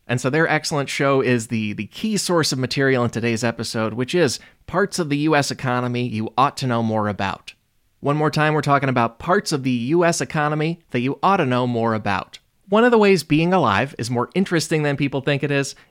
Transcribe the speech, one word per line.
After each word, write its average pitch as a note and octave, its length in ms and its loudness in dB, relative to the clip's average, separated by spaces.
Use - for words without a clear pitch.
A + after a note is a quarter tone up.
And B2 120 0
so C3 120 -2
their D#3+ 160 2
excellent D3+ 420 -2
show C#3 320 2
is A#2+ 280 0
the, A2 240 -4
the G#2 120 -8
key A3 320 -4
source E3+ 340 0
of C#3 60 -4
material C3 460 0
in A#2+ 80 0
today's A#2 320 -2
episode, A2+ 500 -4
which B2+ 220 -4
is D#3 240 2
parts - 320 -2
of D#3+ 120 -2
the D3 80 0
U D3+ 180 2
S C#3 160 2
economy B2 560 -4
you G#2+ 280 -6
ought C3+ 220 2
to C#3 80 -4
know A#2 160 0
more G#2+ 260 0
about. G2 460 -6
One C#3+ 140 0
more D3+ 160 0
time, D3+ 220 0
we're D3+ 80 0
talking C#3+ 260 2
about A#2+ 320 0
parts - 320 -2
of C#3 120 -2
the C3 80 0
U C3+ 340 2
S E3 160 0
economy D3+ 580 -2
that B2 100 -2
you C3+ 200 -2
ought F#3+ 140 2
to F3 100 2
know B2+ 220 0
more A2+ 260 0
about. G#2 460 -4
One G#3+ 160 4
of B3 60 6
the A#3 60 6
ways G3 260 6
being E3 280 2
alive C3 480 2
is A#2 100 -4
more A#2+ 240 -2
interesting E3 500 0
than C#3+ 120 0
people C#3+ 240 -2
think C#3 240 -2
it C#3+ 80 -2
is, C#3 240 -2